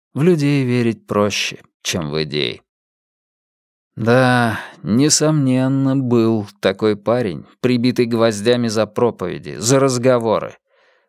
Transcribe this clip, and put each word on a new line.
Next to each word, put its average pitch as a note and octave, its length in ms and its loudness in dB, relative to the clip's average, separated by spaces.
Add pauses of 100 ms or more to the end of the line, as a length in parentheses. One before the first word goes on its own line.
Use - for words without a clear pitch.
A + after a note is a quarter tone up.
(140)
В C3+ 100 -2
людей D3 420 2
верить A#2+ 420 -2
проще, G#2 540 -2 (220)
чем D#2 280 -6
в D#2 120 -2
идеи. C#2 380 -6 (1400)
Да, A#2+ 600 2 (240)
несомненно, C3+ 1120 2
был A2+ 480 2 (140)
такой G2+ 360 0
парень, G#2+ 500 -4 (160)
прибитый B2 440 0
гвоздями A#2 640 0
за G#2+ 180 -2
проповеди, F2+ 720 -4
за A#2 220 2
разговоры. A#2+ 800 0 (500)